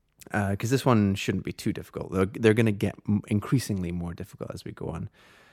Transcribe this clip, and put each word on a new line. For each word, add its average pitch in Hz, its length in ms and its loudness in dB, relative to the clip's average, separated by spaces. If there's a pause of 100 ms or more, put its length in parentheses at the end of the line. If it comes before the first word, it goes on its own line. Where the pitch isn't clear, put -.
(320)
Uh, 98 240 0
'cause 113 140 -4
this 131 160 0
one 104 300 6
shouldn't 95 280 -2
be 87 100 -6
too - 200 -4
difficult. - 400 -10
They're, 95 120 4
they're 110 280 4
gonna 113 180 4
get - 240 -2 (120)
m-, 104 200 2
increasingly 101 640 0
more 87 220 -6
difficult - 400 -10
as - 100 -14
we - 80 -10
go - 160 -10
on. 104 220 -8 (440)